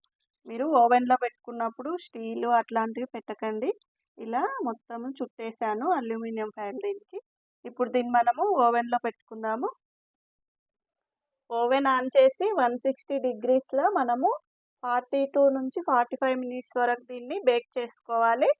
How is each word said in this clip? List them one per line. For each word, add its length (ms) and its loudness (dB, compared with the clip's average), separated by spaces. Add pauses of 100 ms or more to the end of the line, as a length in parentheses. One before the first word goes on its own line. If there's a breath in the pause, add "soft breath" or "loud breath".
(500)
మీరు 140 -4 (160)
ఓవెన్లో 440 4
పెట్టుకున్నప్పుడు 680 -8 (140)
స్టీల్ 420 -8 (140)
అట్లాంటివి 520 -4
పెట్టకండి. 580 -6 (540)
ఇలా 180 -2 (260)
మొత్తం 360 -8 (140)
చుట్టేసాను 680 -6 (120)
అల్యూమినియం 580 -6
ఫాయిల్ 300 -8
దీనికి. 340 -8 (500)
ఇప్పుడు 260 -4
దీన్ని 220 -2
మనము 280 2 (200)
ఓవెన్లో 400 0
పెట్టుకుందాము. 640 -6 (1900)
ఓవెన్ 340 2
on 120 0 (120)
చేసి 300 6 (140)
వన్ 140 2 (120)
సిక్స్టీ 300 -2 (100)
డిగ్రీస్లో 580 2 (140)
మనము 300 2 (540)
ఫార్టీ 400 0 (100)
టూ 80 4 (160)
నుంచి 220 -6 (100)
ఫార్టీ 320 2
ఫైవ్ 220 0
మినిట్స్ 380 -10
వరకు 300 0
దీన్ని 240 -10 (140)
బేక్ 180 0 (100)
చేసుకోవాలి. 800 0